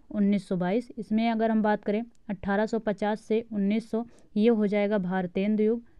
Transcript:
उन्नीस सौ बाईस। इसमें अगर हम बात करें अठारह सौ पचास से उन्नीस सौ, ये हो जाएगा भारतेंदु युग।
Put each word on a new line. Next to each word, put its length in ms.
उन्नीस 360
सौ 100
बाईस। 400
इसमें 320
अगर 220
हम 100
बात 220
करें 200
अठारह 360
सौ 140
पचास 420
से 220
उन्नीस 480
सौ, 140
ये 140
हो 180
जाएगा 320
भारतेंदु 640
युग। 200